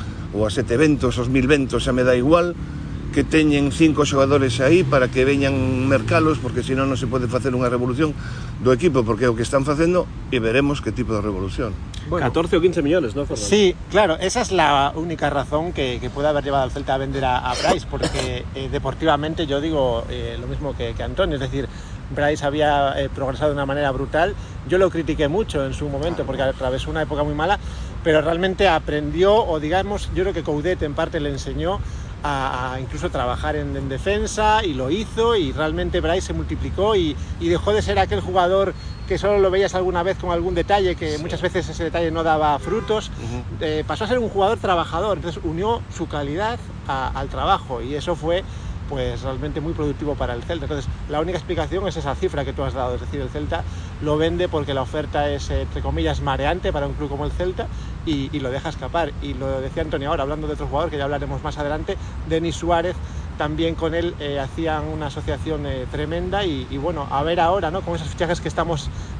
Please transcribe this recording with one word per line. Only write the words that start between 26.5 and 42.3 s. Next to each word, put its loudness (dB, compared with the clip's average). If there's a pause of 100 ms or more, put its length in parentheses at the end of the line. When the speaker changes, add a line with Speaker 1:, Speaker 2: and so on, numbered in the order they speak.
Speaker 2:
una 0
época 0
muy -2
mala, 2 (440)
pero 6
realmente 2
aprendió, 4
o 2
digamos, 0
yo 2
creo 0
que -4
Coudet 0
en -2
parte -2
le -2
enseñó -2 (440)
a, -2
a -4
incluso -4
trabajar -2
en, -4
en -4
defensa, 2
y 0
lo -2
hizo, 2
y 2
realmente 0
Brais 2
se -4
multiplicó 0
y, 2 (240)
y 0
dejó 2
de 4
ser 2
aquel 2
jugador 4 (340)
que 0
solo 2
lo 6
veías 2
alguna 2
vez 0
con -4
algún 0
detalle, 2
que -4
Speaker 3:
Sí. -6
Speaker 2:
muchas -4
veces -2
ese -6
detalle 0
no 0
daba 4